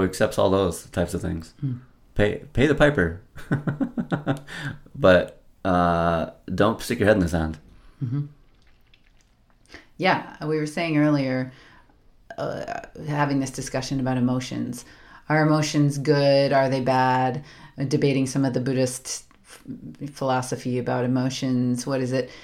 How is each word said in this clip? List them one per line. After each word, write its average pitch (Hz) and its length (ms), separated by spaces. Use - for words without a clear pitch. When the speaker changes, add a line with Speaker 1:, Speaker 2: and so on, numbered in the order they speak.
Speaker 1:
accepts 104 340
all 101 120
those 92 400
types 87 240
of 87 60
things. 85 320
Speaker 2:
Mm. 127 160
Speaker 1:
Pay, 104 380
pay 127 160
the 143 80
piper. 92 440
<laughs> - 920
But, 92 480
uh, 85 640
don't 104 260
stick 120 200
your 101 80
head 107 80
in 95 60
the 85 60
sand. 80 300
Speaker 2:
Mm-hmm. 143 220
Yeah, 175 400
we 156 120
were 151 80
saying 160 320
earlier, 131 540
uh, - 420
having 143 340
this 127 100
discussion 135 500
about 127 160
emotions. 123 680
Are 151 180
emotions 151 520
good? 139 540
Are 135 160
they 131 120
bad? 127 640
Debating 139 380
some 135 180
of 123 100
the 127 60
Buddhist 127 640
f-, - 680
philosophy 127 680
about 123 260
emotions. 127 840
What 135 140
is 127 120
it? 123 180